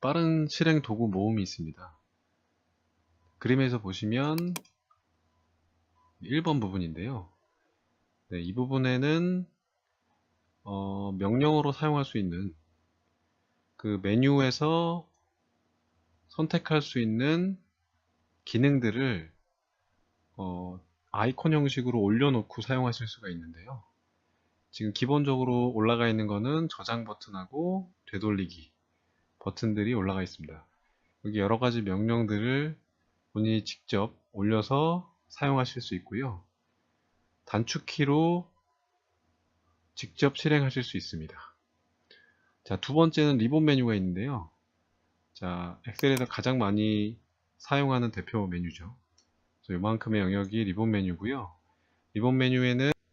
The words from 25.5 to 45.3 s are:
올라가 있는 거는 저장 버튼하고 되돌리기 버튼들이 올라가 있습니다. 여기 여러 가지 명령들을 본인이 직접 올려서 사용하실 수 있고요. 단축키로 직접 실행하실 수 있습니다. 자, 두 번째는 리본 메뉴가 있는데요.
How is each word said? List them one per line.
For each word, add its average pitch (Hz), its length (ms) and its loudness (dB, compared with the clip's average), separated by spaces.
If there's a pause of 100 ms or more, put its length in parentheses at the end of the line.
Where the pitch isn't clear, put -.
올라가 117 360 4
있는 110 200 2
거는 139 420 -2
저장 117 360 -6
버튼하고 139 840 -6 (140)
되돌리기 95 720 -4 (680)
버튼들이 107 480 -2
올라가 95 300 0
있습니다. 78 420 -12 (600)
여기 107 120 -4
여러 107 220 2
가지 117 240 2
명령들을 113 920 0 (560)
본인이 110 320 2
직접 - 560 -4 (120)
올려서 135 840 0 (160)
사용하실 131 540 0
수 - 120 -8
있고요. 101 480 -6 (1000)
단축키로 156 1080 0 (1400)
직접 - 420 -2
실행하실 139 460 2
수 - 160 -6
있습니다. 80 380 -10 (1300)
자, 95 140 -4
두 131 180 -6
번째는 156 420 4
리본 143 280 4
메뉴가 131 280 4
있는데요. 95 560 -2 (840)